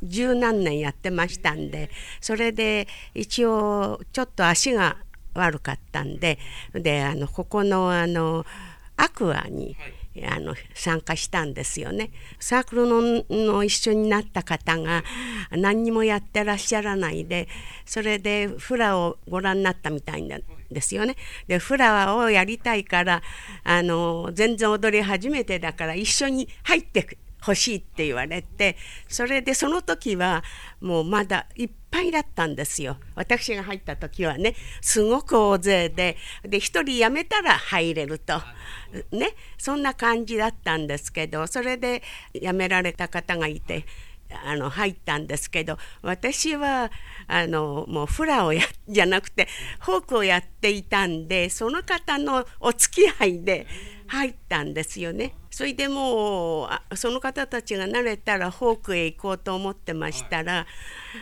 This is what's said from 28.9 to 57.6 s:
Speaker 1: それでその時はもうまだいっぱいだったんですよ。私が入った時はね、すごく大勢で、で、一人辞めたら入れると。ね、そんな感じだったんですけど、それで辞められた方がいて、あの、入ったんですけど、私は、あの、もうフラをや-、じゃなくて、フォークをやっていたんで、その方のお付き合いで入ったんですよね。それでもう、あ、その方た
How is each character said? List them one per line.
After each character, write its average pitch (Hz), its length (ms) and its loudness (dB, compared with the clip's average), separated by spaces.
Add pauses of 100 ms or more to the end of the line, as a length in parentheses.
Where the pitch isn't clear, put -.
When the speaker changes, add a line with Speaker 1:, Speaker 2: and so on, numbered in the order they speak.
Speaker 1:
そ 240 180 -2
れ 269 160 2
で 269 100 2
そ 262 160 2
の 349 140 0
時 277 320 -2
は 180 300 2 (360)
も 170 200 2
う 156 40 2
ま 202 200 2
だ 196 320 -2
い 240 80 -4
っ 226 60 -4 (200)
ぱ 330 100 0
い 359 100 0
だ 320 100 2
っ 294 140 -2
た 170 120 2
ん 151 80 -2
で 143 100 -4
す - 180 -4
よ。 135 160 -4 (160)
私 233 400 0
が 196 100 -6
入 196 120 -8
っ 190 40 -10
た 147 160 -8
時 160 280 -4
は 151 140 0
ね、 214 160 2 (260)
す - 220 4
ご 233 200 4
く - 140 2
大 202 220 6
勢 180 300 4
で、 180 280 0 (280)
で、 202 140 0
一 330 240 0
人 269 160 0
辞 226 120 8
め 311 140 0
た 427 180 2
ら 311 100 8
入 165 420 2
れ 151 120 -2
る 156 140 -4
と。 156 200 -2 (680)
ね、 269 240 0 (240)
そ 277 160 -2
ん 285 80 0
な 277 100 2
感 233 320 2
じ 226 120 -4
だ 214 120 2
っ 220 60 -4 (100)
た 160 120 2
ん 156 100 -2
で 143 120 -2
す - 140 -10
け 156 140 -2
ど、 160 220 -4
そ 262 120 -4
れ 254 160 -2
で 247 260 -2 (300)
辞 180 200 -2
め 185 160 2
ら 185 120 4
れ 180 120 0
た 175 160 -4
方 175 280 -2
が 160 120 0
い 156 120 -6
て、 - 240 -4 (600)
あ 147 120 -2
の、 139 140 -2
入 196 200 0
っ 175 40 -6 (100)
た 147 140 0
ん 151 80 -6
で 143 100 -4
す - 140 -6
け 160 140 -2
ど、 156 140 -6 (220)
私 277 560 -2
は、 269 360 0 (340)
あ 170 200 2
の、 156 420 -2
も 151 160 -2
う - 20 -4
フ - 180 0
ラ 269 220 4
を 156 60 4
や-、 160 100 4 (260)
じ 208 140 6
ゃ 175 40 8
な 185 140 4
く - 80 -8
て、 - 200 0 (320)
フ 370 160 0
ォ 370 40 2
ー - 40 -8
ク 254 120 0
を 208 80 4
や 185 140 6
っ 180 60 -6
て - 260 0
い 202 140 0
た 196 220 2
ん 160 200 -2
で、 175 240 2
そ 220 200 -2
の 339 120 -2
方 339 360 -2
の 277 280 2 (140)
お 240 120 4
付 - 300 4
き 415 60 10 (120)
合 240 60 4
い 175 160 0
で 180 240 0 (400)
入 269 220 -2
っ 247 60 -12 (140)
た 160 140 0
ん 147 120 -4
で 156 100 -2
す - 160 -10
よ 170 120 -6
ね。 247 220 -6 (160)
そ - 140 -6
れ 277 100 -4
で 277 140 -2
も 208 800 0
う、 - 40 -6
あ、 - 120 -4 (120)
そ 233 160 -2
の 254 100 -2
方 269 280 -4
た 240 140 -6